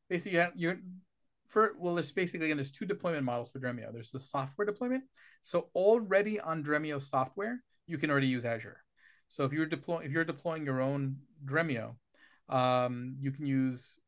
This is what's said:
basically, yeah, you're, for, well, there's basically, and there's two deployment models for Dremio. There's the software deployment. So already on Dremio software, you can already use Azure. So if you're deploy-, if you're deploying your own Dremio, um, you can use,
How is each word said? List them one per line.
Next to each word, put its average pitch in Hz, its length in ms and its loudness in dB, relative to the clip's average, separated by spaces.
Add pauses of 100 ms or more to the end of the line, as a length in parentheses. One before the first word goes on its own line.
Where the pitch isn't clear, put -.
(100)
basically, 180 260 -2
yeah, 170 180 6
you're, 180 220 0 (720)
for, 214 320 4
well, 175 160 0
there's 170 180 0
basically, 175 380 0
and 151 80 0
there's 139 120 -4
two - 140 -10
deployment 180 400 -2
models 120 260 -2
for - 80 -12
Dremio. 123 320 -6
There's 113 200 -12
the 135 100 -8
software 135 460 -4
deployment. 247 380 -2 (360)
So - 340 -2
already 208 640 4
on 160 240 -4
Dremio 147 400 0
software, 196 600 -2 (240)
you 165 100 -6
can 151 140 0
already 139 160 4
use 127 180 2
Azure. 113 400 -4 (440)
So 139 180 0
if 143 80 -2
you're 160 100 2
deploy-, 160 360 -2
if 147 120 -6
you're 165 120 2
deploying 160 420 -4
your 131 160 0
own 139 340 0 (300)
Dremio, 135 480 -2 (560)
um, 127 680 2
you 135 120 -2
can 143 160 -4
use, 131 600 0